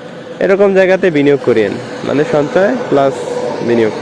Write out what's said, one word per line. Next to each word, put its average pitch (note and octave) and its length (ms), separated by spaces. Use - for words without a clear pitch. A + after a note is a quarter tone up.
এরকম G3 240
জায়গাতে F#3+ 280
বিনিয়োগ C#3+ 320
করিয়েন, A2 240
মানে B2+ 160
সঞ্চয় F3 380
প্লাস C#3 260
বিনিয়োগ A2+ 340